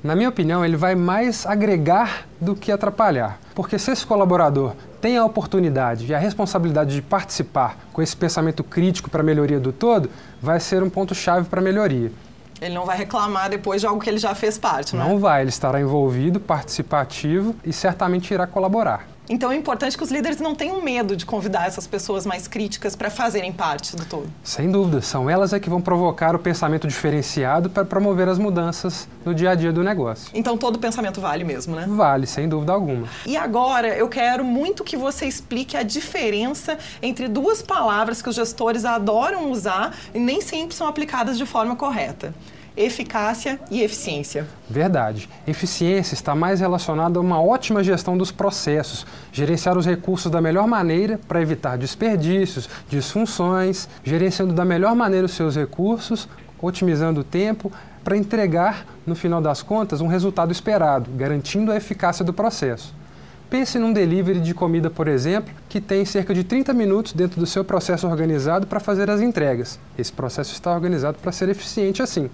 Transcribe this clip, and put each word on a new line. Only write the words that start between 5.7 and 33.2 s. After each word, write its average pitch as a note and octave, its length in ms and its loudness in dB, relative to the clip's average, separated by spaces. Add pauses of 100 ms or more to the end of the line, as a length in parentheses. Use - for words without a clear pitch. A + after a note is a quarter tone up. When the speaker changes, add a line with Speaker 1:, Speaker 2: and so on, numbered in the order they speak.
Speaker 1:
e D3 80 -2
a D3 60 2
responsabilidade E3+ 760 2
de C#3+ 80 0
participar C#3+ 760 0 (160)
com D#3+ 120 0
esse - 120 -2
pensamento D#3+ 480 0
crítico F3+ 460 0
pra D#3 140 2
melhoria D3 360 4
do B2+ 120 0
todo, G#3+ 360 2 (320)
vai D#3+ 200 2
ser F#3 240 0
um F#3 80 0
ponto-chave F3+ 580 0
pra F#3 100 -2
melhoria. F#3 520 2 (500)
Speaker 2:
Ele F3 140 -6
não F3+ 100 -4
vai F#3 120 0
reclamar G3+ 520 0
depois G3 320 -2
de A3+ 60 0
algo G#3 120 0
que A3 100 -2
ele G#3+ 100 0
já G#3 160 0
fez G#3+ 240 -2
parte, C#3+ 360 -2
né? B2+ 80 0
Speaker 1:
Não F#3+ 140 4
vai, E3 240 4
ele C3 80 2
estará C#3 320 0
envolvido, C#3 580 2
participativo D#3 1160 -2 (100)
e D#3+ 80 -2
certamente F3+ 580 0
irá F3+ 140 2
colaborar. F#3+ 600 0 (200)
Speaker 2:
Então B3 240 0
é C#4 40 0
importante C#4 420 -2
que E4+ 60 -6
os B3+ 80 -4
líderes D4 280 -2
não D#4 140 -2
tenham F4 300 -4
medo A#3+ 320 0
de E3+ 100 -8
convidar F#3+ 400 -2
essas F#3 220 -6
pessoas G3 400 -4
mais F3+ 200 -6
críticas G3+ 480 -6
pra G#3 140 -6
fazerem G#3 420 -2
parte E3+ 440 -4
do E3 100 -8
todo. D#3 220 -8 (160)
Speaker 1:
Sem D#3 260 -2
dúvida, F#3 320 4
são C3 260 -2
elas F#3 240 4
é G3+ 80 0
que G3+ 80 -6
vão F3 140 0
provocar F3 540 2
o E3+ 40 -2
pensamento D#3+ 480 0
diferenciado D3 800 0
pra F#3+ 160 0
promover F#3+ 460 2
as F#3 80 2
mudanças F3 680 -2 (180)
no E3+ 80 0
dia F3 160 4
a F#3 60 6
dia E3 180 2
do F3 100 2
negócio. D3+ 480 -2
Speaker 2:
Então A#3 240 0
todo A#3 220 0
pensamento A3 420 -4
vale F3 240 -2
mesmo, D#3+ 320 -4
né? E3 120 -6
Speaker 1:
Vale, C#3+ 400 4
sem D3 200 -2
dúvida D#3 260 0
alguma. C3+ 340 0 (180)